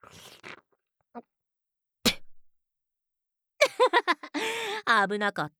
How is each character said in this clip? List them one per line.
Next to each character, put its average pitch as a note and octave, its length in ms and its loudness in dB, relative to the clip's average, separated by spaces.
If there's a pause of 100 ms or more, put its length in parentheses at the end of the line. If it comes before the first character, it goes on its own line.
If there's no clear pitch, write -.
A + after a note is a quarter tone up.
(3750)
<laughs> G4+ 1400 0
危 G#3 100 -4
な G#3 120 0
か D3+ 140 -4
っ D3+ 140 -12